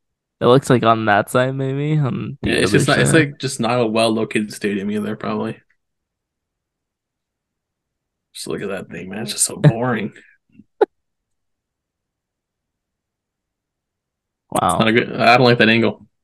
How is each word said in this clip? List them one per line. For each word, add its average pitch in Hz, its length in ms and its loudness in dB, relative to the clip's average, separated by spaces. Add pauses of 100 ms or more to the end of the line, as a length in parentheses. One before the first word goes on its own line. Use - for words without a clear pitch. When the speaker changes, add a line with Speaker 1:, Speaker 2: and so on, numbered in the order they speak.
(420)
Speaker 1:
It - 60 2
looks 127 240 4
like 120 100 4
on 113 240 2
that 107 240 2
side, 131 240 0
maybe, 135 460 -4
on 120 420 -4
the 101 80 -4
Speaker 2:
Yeah, - 60 -2
it's 98 160 0
Speaker 1:
other - 80 2
Speaker 2:
just - 80 2
not, 143 120 2
it's, 135 120 2
Speaker 1:
side. 151 40 4 (140)
Speaker 2:
like, 147 80 -16
just - 220 -8
not 120 200 -2
a 120 60 0
well-located 110 680 -2
stadium 101 380 -6
either, 104 260 -6
probably. 107 460 -8 (2750)
Just - 140 -14
look - 160 -8
at 101 60 -8
that 95 200 -12
thing, - 200 -14
man. 98 120 -12
It's - 120 -10
just - 120 -4
so - 120 -8
boring. 113 560 0 (640)
<laughs> - 80 2 (3500)
Speaker 1:
Wow. - 220 -2
Speaker 2:
It's 87 80 -2
not 110 80 2
a 110 40 4
good, 117 240 0
I 117 220 6
don't 131 80 4
like 120 140 6
that 110 100 6
angle. 113 360 0 (180)